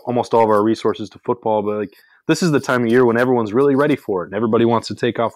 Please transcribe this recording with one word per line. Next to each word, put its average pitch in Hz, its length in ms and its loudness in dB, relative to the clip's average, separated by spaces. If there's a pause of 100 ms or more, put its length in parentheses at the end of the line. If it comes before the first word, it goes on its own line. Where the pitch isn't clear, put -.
almost 120 280 -4
all 117 100 4
of 110 60 2
our 104 140 2
resources 107 460 -2
to - 100 -20
football. 110 420 -4
But, 104 160 -4
like, 104 160 -8 (340)
this 160 140 0
is 175 100 0
the 135 80 2
time 123 260 -2
of 113 60 0
year 127 140 6
when 117 120 2
everyone's 120 360 0
really 139 220 2
ready 143 200 2
for 92 280 -4
it, 85 40 -14
and 95 80 -10
everybody 113 300 0
wants 117 240 0
to 107 60 -10
take 120 240 -4
off 113 160 -2